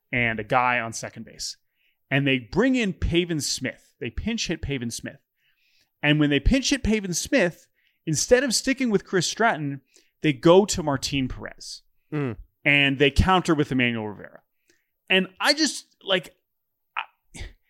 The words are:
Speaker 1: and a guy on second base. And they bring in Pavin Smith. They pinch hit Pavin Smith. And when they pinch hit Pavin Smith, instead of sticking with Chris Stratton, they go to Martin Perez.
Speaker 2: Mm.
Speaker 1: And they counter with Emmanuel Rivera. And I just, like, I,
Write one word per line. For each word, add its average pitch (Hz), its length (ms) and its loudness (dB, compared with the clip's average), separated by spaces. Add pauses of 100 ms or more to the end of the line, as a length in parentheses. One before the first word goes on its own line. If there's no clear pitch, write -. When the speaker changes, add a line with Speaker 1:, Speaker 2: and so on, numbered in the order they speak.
(120)
Speaker 1:
and 117 280 -2
a 104 40 -8
guy 123 360 0
on 113 140 -8
second 113 320 -12
base. - 320 -12 (520)
And 139 160 0
they 135 140 2
bring 233 360 0
in 220 180 -2
Pavin 170 480 -2
Smith. - 580 -8
They 123 100 -8
pinch - 380 -4
hit 165 140 -6
Pavin 120 300 -6
Smith. - 280 -14 (840)
And 151 180 2
when 147 100 4
they 143 100 2
pinch 247 300 2
hit 277 140 -2
Pavin 208 300 0
Smith, - 540 0 (380)
instead 247 380 4
of 240 120 -2
sticking 262 340 0
with 196 160 0
Chris 185 220 -2
Stratton, 151 540 -2 (400)
they 156 120 2
go 170 320 6
to 190 180 -6
Martin 139 440 -2
Perez. - 540 -14 (320)
Speaker 2:
Mm. 139 240 -6 (260)
Speaker 1:
And 139 360 2
they 139 120 6
counter 175 440 4
with 143 160 -2
Emmanuel 120 380 -2
Rivera. 98 320 -18 (680)
And 190 180 2 (120)
I 277 140 2
just, 285 320 -2 (180)
like, 185 300 -4 (640)
I, - 440 -14 (280)